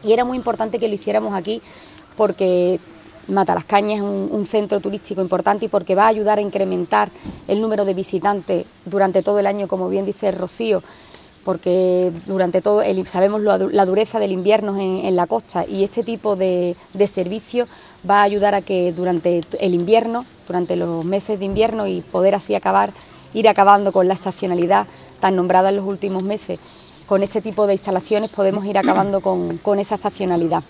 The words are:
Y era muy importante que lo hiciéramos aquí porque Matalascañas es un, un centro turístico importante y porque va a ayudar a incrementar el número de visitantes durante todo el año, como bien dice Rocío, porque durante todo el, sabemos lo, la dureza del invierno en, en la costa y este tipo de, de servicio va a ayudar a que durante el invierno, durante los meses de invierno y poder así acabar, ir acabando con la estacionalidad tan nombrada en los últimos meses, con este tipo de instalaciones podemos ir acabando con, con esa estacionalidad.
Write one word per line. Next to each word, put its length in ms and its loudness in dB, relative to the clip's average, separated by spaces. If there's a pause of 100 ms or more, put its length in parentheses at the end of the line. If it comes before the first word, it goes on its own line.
Y 80 0
era 140 4
muy 100 -4
importante 420 -4
que 120 -2
lo 60 -2
hiciéramos 380 -2
aquí 280 -6 (560)
porque 640 2 (480)
Matalascañas 720 2
es 40 -2
un, 260 -4
un 160 -2
centro 360 -2
turístico 400 -6
importante 440 0
y 40 -4
porque 260 0
va 80 4
a 60 6
ayudar 300 2
a 20 -2
incrementar 680 0 (380)
el 140 0
número 240 0
de 80 0
visitantes 720 -2 (200)
durante 380 2
todo 160 2
el 80 2
año, 220 -2
como 180 -2
bien 180 -2
dice 260 -4
Rocío, 520 -2 (600)
porque 680 0 (140)
durante 340 -2
todo 220 2
el, 260 -2
sabemos 320 2
lo, 300 0
la 160 2
dureza 340 0
del 120 0
invierno 440 0
en, 300 -2
en 100 0
la 120 2
costa 380 -4
y 180 -2
este 200 -4
tipo 320 -2
de, 400 0 (180)
de 140 2
servicio 600 -4 (400)
va 140 4
a 20 6
ayudar 300 2
a 80 0
que 300 0
durante 500 0 (180)
el 140 0
invierno, 520 0 (220)
durante 280 -2
los 300 -4
meses 340 -4
de 60 -6
invierno 420 0
y 140 -4
poder 340 2
así 200 -4
acabar, 360 2 (420)
ir 140 4
acabando 440 6
con 160 4
la 60 2
estacionalidad 720 0 (320)
tan 160 2
nombrada 340 4
en 60 0
los 100 -4
últimos 380 -4
meses, 360 -6 (480)
con 140 2
este 200 -2
tipo 260 0
de 60 4
instalaciones 580 -2
podemos 340 0
ir 140 -2
acabando 420 2
con, 360 -2
con 200 0
esa 180 -2
estacionalidad. 760 -2